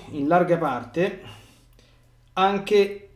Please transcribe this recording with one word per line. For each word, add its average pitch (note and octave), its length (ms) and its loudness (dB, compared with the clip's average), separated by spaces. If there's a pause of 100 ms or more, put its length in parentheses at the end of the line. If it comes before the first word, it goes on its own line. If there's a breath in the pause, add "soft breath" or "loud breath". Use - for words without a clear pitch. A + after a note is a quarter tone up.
(120)
in D3 160 -4
larga E3+ 300 2
parte, D#3+ 640 -4 (1120 loud breath)
anche G3+ 840 0